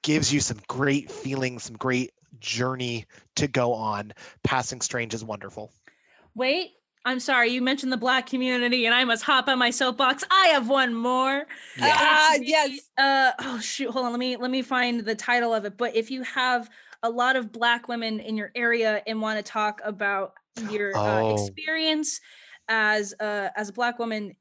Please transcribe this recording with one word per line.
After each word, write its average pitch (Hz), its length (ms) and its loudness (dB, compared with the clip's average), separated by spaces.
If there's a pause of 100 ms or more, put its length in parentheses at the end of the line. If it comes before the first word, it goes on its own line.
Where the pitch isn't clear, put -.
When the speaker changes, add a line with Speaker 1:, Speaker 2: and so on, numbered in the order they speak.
Speaker 1:
gives 151 300 2
you 147 60 2
some 117 280 -4
great 139 440 -2
feelings, 131 520 -6
some 113 140 -14
great 127 340 -2 (280)
journey 120 680 -4 (300)
to 151 120 0
go 123 260 0
on, 107 400 -4 (300)
Passing 127 380 -2
Strange 117 320 -4
is 110 120 -8
wonderful. 104 460 -12 (640)
Speaker 2:
Wait, 285 360 -2 (340)
I'm 254 140 -2
sorry. 247 300 2
You 247 120 -2
mentioned 262 300 0
the 254 60 -2
Black 254 300 2
community, 247 580 0
and 233 80 4
I 254 100 4
must 226 200 0
hop 262 240 2
on 269 100 2
my 240 140 2
soapbox. 262 580 0
I 370 200 6
have 269 200 2
one 262 240 2
more. 254 520 0 (320)
Speaker 1:
Yeah. - 200 4
Speaker 3:
Ah, 311 380 6
Speaker 2:
Uh, 294 60 4
Speaker 3:
yes. 294 380 2 (180)
Speaker 2:
uh, 269 420 6
oh, 247 200 -6
shoot! 247 320 -4
Hold 254 140 -2
on. 240 60 -2
Let 240 80 -4
me, 254 180 -2
let 247 140 -4
me 262 100 0
find 247 400 0
the 214 140 -2
title 240 380 0
of 214 120 0
it. 208 120 -8
But 233 180 -2
if 226 160 0
you 262 120 -8
have 247 460 -2 (320)
a 226 80 0
lot 240 260 2
of 233 160 -4
Black 233 360 0
women 226 320 -4
in 220 180 -6
your 208 180 -6
area 233 520 2
and 220 140 -4
wanna 214 200 -4
talk 208 420 -4
about 202 500 -4 (360)
your, 208 260 -2
uh, 107 280 2
Speaker 1:
Oh. 110 100 2
Speaker 2:
experience 302 880 -2 (460)
as 214 520 0
a, 208 360 -2
as 208 140 -4
a 196 40 -16
Black 240 240 -2
woman 220 440 -6